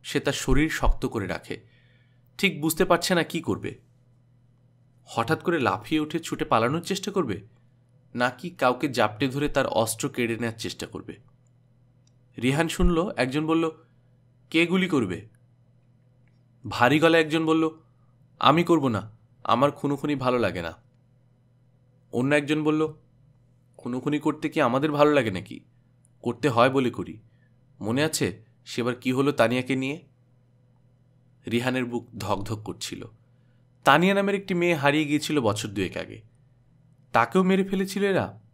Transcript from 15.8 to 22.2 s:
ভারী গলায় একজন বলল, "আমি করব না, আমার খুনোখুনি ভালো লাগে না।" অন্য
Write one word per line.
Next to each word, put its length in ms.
ভারী 320
গলায় 220
একজন 240
বলল, 240
"আমি 260
করব 240
না, 220
আমার 280
খুনোখুনি 420
ভালো 240
লাগে 240
না।" 120
অন্য 220